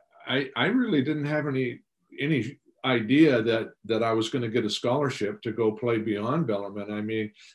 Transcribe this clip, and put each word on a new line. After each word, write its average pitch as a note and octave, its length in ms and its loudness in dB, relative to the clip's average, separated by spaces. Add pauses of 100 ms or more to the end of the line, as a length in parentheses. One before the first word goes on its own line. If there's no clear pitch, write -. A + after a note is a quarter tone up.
(280)
I, C3 280 -2
I B2 120 2
really A3 340 2
didn't D3 240 -2
have D3 220 -2
any, C3 340 -4 (380)
any C#3 400 -2 (260)
idea B2+ 560 6
that, A2+ 280 0 (160)
that A2 180 0
I A2+ 100 2
was A2 160 0
gonna A#2+ 200 -4
get A2 160 0
a G#2 40 -2
scholarship B2 720 -2
to A2+ 80 -4
go A2 200 2
play A#2 260 -2
beyond A2 480 -2
Bellarmine. G2+ 460 -6
I G#2 100 -4
mean, G#2+ 300 -4 (240)